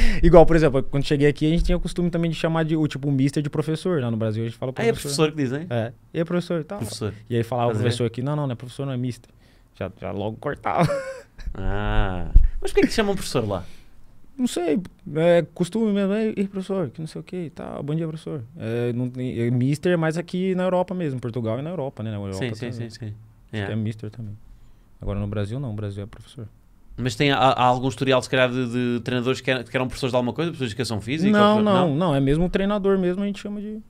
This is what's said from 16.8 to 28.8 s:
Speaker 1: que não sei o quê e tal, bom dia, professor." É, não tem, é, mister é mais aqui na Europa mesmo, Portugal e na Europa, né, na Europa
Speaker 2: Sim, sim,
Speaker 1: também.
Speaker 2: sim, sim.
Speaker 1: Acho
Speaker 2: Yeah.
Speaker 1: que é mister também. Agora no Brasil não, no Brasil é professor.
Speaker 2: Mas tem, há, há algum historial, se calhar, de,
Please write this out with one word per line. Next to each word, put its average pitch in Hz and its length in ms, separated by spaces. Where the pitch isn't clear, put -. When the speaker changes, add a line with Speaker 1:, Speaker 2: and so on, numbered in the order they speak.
Speaker 1:
que - 100
não 160 60
sei 160 140
o 160 40
quê 180 220
e - 40
tal, - 320
bom 147 120
dia, 165 120
professor." 160 360
É, 120 340
não 123 160
tem, 127 320
é, 117 100
mister 135 420
é 175 40
mais 160 220
aqui 185 360
na 180 100
Europa 180 300
mesmo, 151 260
Portugal 117 380
e 139 40
na 160 80
Europa, 139 320
né, 110 80
na 104 60
Europa 98 220
Speaker 2:
Sim, 120 160
sim, 120 160
Speaker 1:
também. 117 200
Speaker 2:
sim, - 80
sim. 113 80
Speaker 1:
Acho 104 80
Speaker 2:
Yeah. 104 120
Speaker 1:
que 104 60
é 107 100
mister 107 280
também. 104 260
Agora 98 200
no 104 60
Brasil 104 340
não, 123 100
no 104 60
Brasil 101 260
é 98 40
professor. 110 400
Speaker 2:
Mas 123 160
tem, 143 160
há, 139 80
há 127 260
algum 127 240
historial, 131 340
se 123 80
calhar, 127 200
de, 127 160